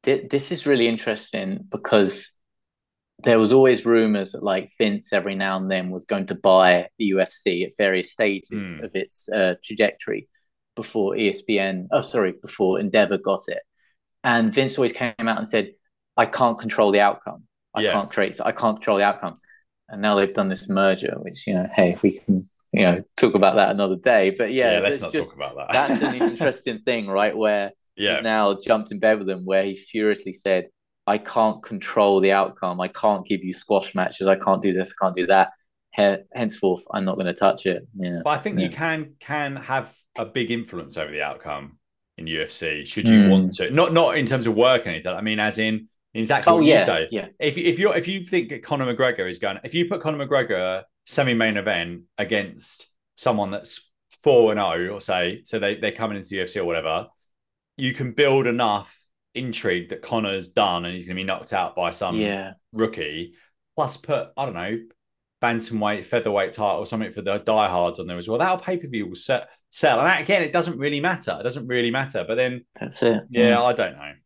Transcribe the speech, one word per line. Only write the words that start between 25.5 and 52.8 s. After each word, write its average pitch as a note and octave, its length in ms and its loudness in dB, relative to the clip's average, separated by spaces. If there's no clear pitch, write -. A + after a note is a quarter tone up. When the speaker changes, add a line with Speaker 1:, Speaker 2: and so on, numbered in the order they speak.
Speaker 2:
that. C#2 140 -8
Speaker 1:
that's D3 300 2
an - 140 -2
Speaker 2:
<laughs> - 160 0
Speaker 1:
interesting B2+ 480 -4
thing, A2+ 280 -2
right? G2 300 0
Where G#2 340 0
Speaker 2:
Yeah. F#2+ 200 0
Speaker 1:
he's D2+ 80 -4
now G#2+ 360 2
jumped G#2+ 320 0
in G#2 80 -8
bed G#2+ 200 4
with F#2+ 80 -6
them, F#2 180 -6
where F#2+ 180 2
he G2 120 -4
furiously G#2 580 -2
said, F#2 360 0
"I G#2 140 2
can't A2 420 0
control G2+ 600 2
the G2 100 4
outcome. F#2 500 0
I F#2 60 -2
can't G2+ 380 0
give F#2 180 -4
you F2+ 100 -6
squash - 400 0
matches. F#2+ 320 -2
I F#2+ 120 6
can't F#2+ 240 2
do G2 120 2
this. F2+ 260 -2
I G2 60 0
can't F#2 100 0
do F2+ 120 -2
that. F#2+ 220 6
He-, G2 280 2
henceforth, G2+ 580 -2
I'm G2 140 -4
not F#2 120 -2
gonna F2+ 180 -4
touch G2 320 2
it." F2+ 280 -2
Yeah. F2 280 -6
Speaker 2:
But D3 80 0
I D3+ 60 0
think G3+ 200 -6
you F#3 80 0
Speaker 1:
Yeah. - 60 -4
Speaker 2:
can, D#3 480 -6
can C#3+ 380 -6
have C3 360 -6
a A2+ 100 -4
big A2+ 260 -4
influence F2 460 -8
over D2+ 140 -6
the D2+ 100 -6
outcome C#2+ 560 -10
in E2 100 -12
U D#2 140 -4
F D#2 100 -6
C D2+ 340 -6
should G#2+ 240 -2
you A2 120 10
Speaker 1:
Mm. G2 80 8
Speaker 2:
want F#2 240 4
to. - 180 -4
Not, D#3+ 220 2
not D3+ 240 4
in C#3 80 0
terms A#2+ 220 -2
of A2 80 0
work B2 300 4
or - 40 -8
anything. E2 220 -6
I F2+ 100 -6
mean, G#2+ 180 -2
as G#2+ 180 -2
in, A2 320 -2
exactly A#2 400 2
Speaker 1:
Oh, E3+ 40 6
Speaker 2:
what D#3+ 80 4
Speaker 1:
yeah, D3+ 100 8
Speaker 2:
you A2 40 8
say. F2+ 320 2
Speaker 1:
yeah. G#2+ 160 -6
Speaker 2:
If, D3 180 -2
if F3 220 0
you're, G3 160 2
if E3+ 120 -2
you F#3+ 160 -6
think F3+ 260 -2
that C3+ 120 -12
Conor C3 320 -2
McGregor A#2+ 340 0
is F2+ 120 -8
going, G2 240 -4
if B2+ 100 -12
you F3 140 0
put F3+ 140 -6
Conor D3+ 240 -4
McGregor G2 580 -2
semi-main A2+ 520 0
event F2 460 -4
against G2+ 680 -6